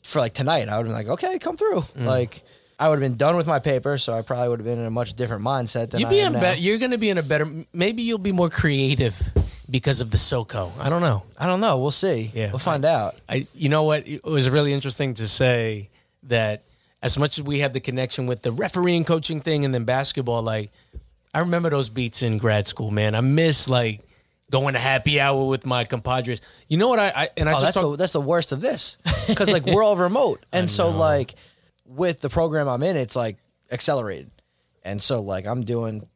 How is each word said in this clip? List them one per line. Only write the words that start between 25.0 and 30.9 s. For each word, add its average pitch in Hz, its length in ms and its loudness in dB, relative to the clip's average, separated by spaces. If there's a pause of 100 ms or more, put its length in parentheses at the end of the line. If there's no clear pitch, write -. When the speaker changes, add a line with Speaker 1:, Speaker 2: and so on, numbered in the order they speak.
Speaker 2:
hour 139 240 2
with 131 200 0
my 127 200 0
compadres. 123 560 -4 (280)
You 151 80 2
know 214 120 4
what 240 100 4
I, 202 100 4
I, 147 280 -2
and 156 120 0
I 156 40 4
Speaker 1:
Oh, - 20 4
Speaker 2:
just 135 120 4
Speaker 1:
that's 180 100 2
Speaker 2:
talk- 165 160 2
Speaker 1:
the, 147 40 -8
that's 180 160 0
the 147 80 2
worst 156 320 0
of 131 80 -4
this. - 380 -4 (360)
'Cause, 208 160 2
like, 170 160 2
Speaker 2:
<laughs> 185 80 4
Speaker 1:
we're 214 80 6
all 208 140 4
remote. 196 560 0
Speaker 2:
I 170 60 0
Speaker 1:
And 175 120 0
so, 170 200 2